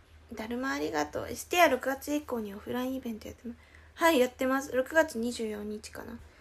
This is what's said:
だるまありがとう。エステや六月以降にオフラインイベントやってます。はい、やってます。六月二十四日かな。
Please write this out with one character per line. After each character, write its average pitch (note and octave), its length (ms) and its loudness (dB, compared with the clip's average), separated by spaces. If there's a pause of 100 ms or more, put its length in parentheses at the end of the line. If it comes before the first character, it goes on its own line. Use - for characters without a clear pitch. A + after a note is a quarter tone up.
(360)
だ A3 120 -6
る A#3+ 100 -4
ま C4+ 160 -2
あ C#4+ 60 -2
り D#4 120 -2
が D4+ 160 0
と - 160 -6
う。 - 40 -8
エ B3 80 -8
ス - 100 -10
テ F4 120 -2
や E4+ 120 8
六 B3+ 140 0
月 C4+ 300 -2
以 D4 80 0
降 B3+ 180 -4
に G#3 140 -8
オ G#3 60 -14
フ A3+ 120 -8
ラ B3 120 -2
イ C4 80 -4
ン C4 40 -4
イ C4 40 -6
ベ A#3+ 120 -6
ン G#3+ 80 -10
ト - 80 -14
や G#3+ 60 -10
っ - 20 -20
て - 120 -16
ま A#3 80 -10
す。 - 20 -18 (380)
は E4+ 160 6
い、 D4+ 80 6
や B3 80 6
っ B3+ 40 -10
て - 140 -2
ま C4+ 160 2
す。 D4 140 -4
六 C4 180 0
月 D#4+ 240 4
二 A#3 140 0
十 A#3 160 -4
四 G#3 160 -6
日 G#3+ 280 -10
か - 120 -12
な。 A#3 160 -12 (220)